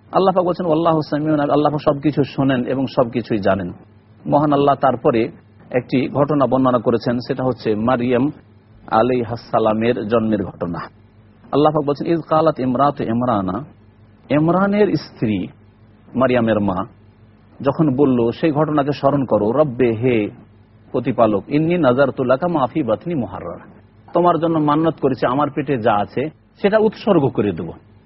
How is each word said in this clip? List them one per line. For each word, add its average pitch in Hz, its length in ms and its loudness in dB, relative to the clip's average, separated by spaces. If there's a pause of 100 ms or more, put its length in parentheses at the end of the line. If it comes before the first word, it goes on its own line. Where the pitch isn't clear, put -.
(120)
আল্লাহ 185 240 2
পাক 185 100 2
বলছেন, 180 200 -2
"ওয়াল্লাহু 165 360 2
সামিউন 151 380 -2
আলিম", 143 140 0
আল্লাহ 147 180 2
পাক 147 100 -4
সবকিছু 147 420 0
শোনেন 131 420 0
এবং 131 220 -2
সবকিছুই 120 500 -2
জানেন। 95 340 0 (540)
মহান 143 280 2
আল্লাহ 143 220 2
তারপরে 135 480 2 (480)
একটি 123 380 -2
ঘটনা 143 380 0
বর্ণনা 127 320 2
করেছেন, 120 380 0 (100)
সেটা 131 160 -4
হচ্ছে 120 320 -2
মারিয়াম 120 520 0 (640)
আলাইহাস 120 480 0
সালামের 110 680 0
জন্মের 110 360 0
ঘটনা। 85 360 -8 (720)
আল্লাহ 151 200 2
পাক 151 160 -2
বলছেন, 147 240 -4
"ইজ 165 80 0 (100)
কালাত 160 300 2
ইমরাতু 135 440 0
ইমরানা", 110 600 -2 (640)
ইমরানের 185 680 2
স্ত্রী 107 520 -4 (680)
মারিয়ামের 120 440 2
মা 95 260 -2 (760)
যখন 139 340 0
বলল, 127 360 2
সেই 165 200 -2
ঘটনাকে 147 400 0
স্মরণ 139 340 0
করো, 104 260 0
"রব্বে, 127 400 2
হে 113 380 0 (640)
প্রতিপালক, 117 560 0
ইন্নী 160 300 0
নাযারতু 131 460 2
লাকা 131 240 0
মা 156 260 0
ফি 160 100 -2
বাতনি 165 320 -4
মুহাররারা", 92 500 -8 (480)
তোমার 175 260 2
জন্য 165 200 0
মান্নাত 156 420 0
করেছে 135 260 0
আমার 139 280 0
পেটে 143 220 -4
যা 110 160 2
আছে 113 540 -4 (140)
সেটা 202 160 2
উৎসর্গ 208 500 0
করে 107 240 -2
দেব, 82 200 -8 (340)